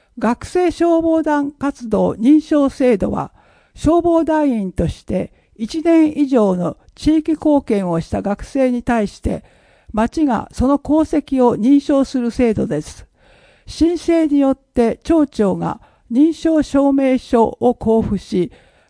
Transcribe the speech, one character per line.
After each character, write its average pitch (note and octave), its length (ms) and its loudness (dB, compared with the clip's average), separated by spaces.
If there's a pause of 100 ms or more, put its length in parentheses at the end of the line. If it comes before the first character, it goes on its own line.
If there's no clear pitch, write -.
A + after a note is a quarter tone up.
(180)
学 A#3 280 -4
生 F4+ 240 0
消 E4 320 0
防 D#4+ 200 0
団 D4 300 -2
活 C4+ 380 -8
動 F#3 220 0
認 C#4 280 4
証 C#4+ 300 0
制 B3+ 260 2
度 F#3+ 140 -2
は、 D3 200 -6 (440)
消 E4 260 2
防 E4 240 2
団 D4+ 260 0
員 G#3 220 -4
と E3+ 160 -4
し - 140 -10
て - 320 -6 (200)
一 A#3 280 -8
年 D#4+ 360 2
以 C#4+ 100 2
上 G#3+ 280 2
の F3 220 -6 (160)
地 D#4 240 0
域 D#4 140 -2
貢 D4 300 0
献 G3 280 -2
を E3 100 -2
し - 80 -10
た G3+ 140 -4
学 G3+ 200 -6
生 C4 280 -2
に A#3+ 120 -4
対 A3+ 240 -2
し - 140 -12
て、 - 240 -6 (500)
町 A#3+ 300 -2
が B3 280 -2
そ B3 160 0
の C#4 140 2
功 D4+ 220 2
績 C#4 400 -2
を A#3+ 100 4
認 C4+ 260 4
証 C#4 260 0
す - 120 -6
る A#3+ 120 -2
制 A3+ 240 0
度 G3+ 120 -4
で D3+ 140 -4
す。 - 260 -16 (600)
申 E4 320 0
請 E4 280 0
に C#4+ 140 2
よ C4+ 120 2
っ C4 40 -2
て - 480 -2
町 D#4 220 2
長 G3 300 -2
が E3+ 260 -8 (280)
認 D4 220 2
証 D#4 300 0
証 C#4 320 0
明 C4+ 240 2
書 A#3 260 2
を A#3+ 340 -2
交 A3+ 240 0
付 G#3+ 140 -4
し、 F3+ 340 -4 (400)